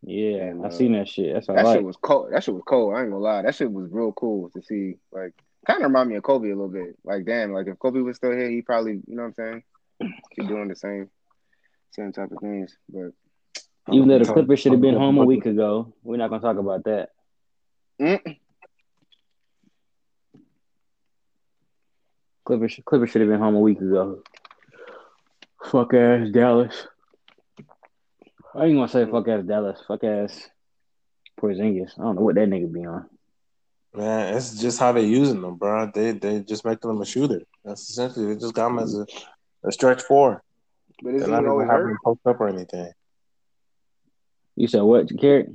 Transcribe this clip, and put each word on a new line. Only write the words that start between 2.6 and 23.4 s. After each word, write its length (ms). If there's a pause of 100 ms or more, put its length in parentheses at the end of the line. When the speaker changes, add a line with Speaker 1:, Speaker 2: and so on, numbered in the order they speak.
Speaker 2:
cold. 280
I 80
ain't 80
gonna 120
lie. 200
That 120
shit 160
was 200
real 220
cool 380
to 120
see. 340 (160)
Like, 200 (340)
kinda 180
remind 240
me 80
of 60
Kobe 260
a 60
little 140
bit. 360
Like, 220
damn, 260
like, 140
if 120
Kobe 220
was 160
still 160
here, 160
he 140
probably, 440
you 100
know 60
what 60
I'm 60
saying? 280 (760)
Be 100
doing 220
the 80
same, 320 (840)
same 200
type 180
of 80
things. 380 (120)
But 240 (800)
Speaker 1:
Even 180
though 100
the 80
Speaker 3:
Tom-, 80
Speaker 1:
Clippers 260
should 120
have 100
been 120
Speaker 3:
Tom 80
Speaker 1:
home 140
a 40
Speaker 3:
Booker. 80
Speaker 1:
week 180
ago, 560
we're 160
not 120
gonna 120
talk 160
about 260
that. 240 (920)
Speaker 2:
Mm. 360 (4000)
Speaker 1:
Clippers, 400
Clippers 260
should 120
have 80
been 100